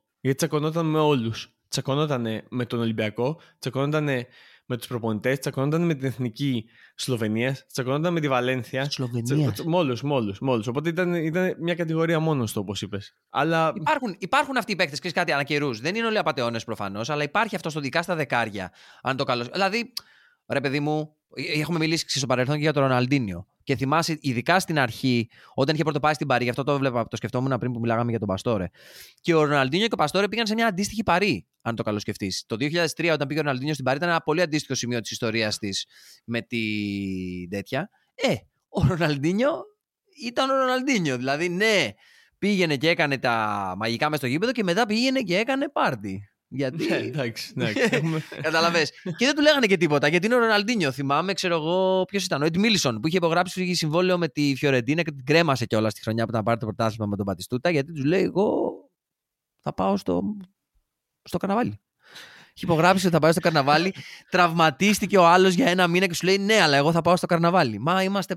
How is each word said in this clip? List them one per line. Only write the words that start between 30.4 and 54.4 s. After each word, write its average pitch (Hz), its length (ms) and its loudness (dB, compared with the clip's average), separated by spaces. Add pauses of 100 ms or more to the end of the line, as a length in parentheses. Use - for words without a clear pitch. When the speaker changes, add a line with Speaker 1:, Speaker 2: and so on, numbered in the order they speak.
Speaker 2:
σε 208 80 -2
μια 233 120 0
αντίστοιχη 208 360 -2
Παρί, 180 440 0 (160)
αν 117 140 -4
το 113 60 -6
καλώς 104 180 -2
σκεφτείς. - 460 -6
Το 113 100 -4
δύο 127 120 -2
χιλιάδες 165 240 0
τρία, 165 220 0
όταν 143 120 -2
πήγε 147 140 -4
ο - 20 -2
Ροναλντίνιο 143 300 -2
στην 135 120 -4
Παρί, 131 120 2
ήταν 175 120 -2
ένα 165 120 2
πολύ 156 220 0
αντίστοιχο 147 320 -2
σημείο 120 260 -4
της - 100 -12
ιστορίας 110 480 -2
της 98 280 -6 (380)
με 117 180 -4
τη 120 160 -6 (920)
τέτοια. 131 400 -6 (240)
Ε, 247 200 0 (340)
ο 185 180 0
Ροναλντίνιο 175 760 0 (640)
ήταν 262 240 0
ο 269 40 2
Ροναλντίνιο. 254 640 2
Δηλαδή, 143 320 -2
ναι, 185 400 2 (500)
πήγαινε 185 380 2
και 135 120 2
έκανε 151 300 2
τα 104 600 0
μαγικά 117 300 -2
μες 151 100 -2
στο 139 80 -4
γήπεδο 180 260 0
και 226 120 -2
μετά 190 220 2
πήγαινε 254 340 0
και 175 180 -2
έκανε 269 300 -2
πάρτι. 104 600 -4 (200)
Γιατί 135 400 -4
Speaker 1:
Ναι, 170 80 0
εντάξει, 123 600 -6
εντάξει, 127 320 0
Speaker 2:
<laughs> - 80 2
Speaker 1:
έχουμε 156 260 -2 (200)
Speaker 2:
Καταλαβες. 165 480 2 (260)
Και 233 100 0
δεν 294 80 2
του 294 80 0
λέγανε 285 240 4
και 190 100 4
τίποτα, 151 320 2
γιατί 175 180 2
είναι 240 80 2
ο 254 40 4
Ροναλντίνιο. 208 540 2
Θυμάμαι, 143 400 0
ξέρω 170 220 0
εγώ, 185 500 2
ποιος 190 200 -4
ήταν, 160 180 -2
ο - 20 2
Εντμίλσον, 165 560 2
που 131 60 -2
είχε 165 100 2
υπογράψει 175 580 0
συμβόλαιο 175 440 0
με 165 100 0
τη 143 280 0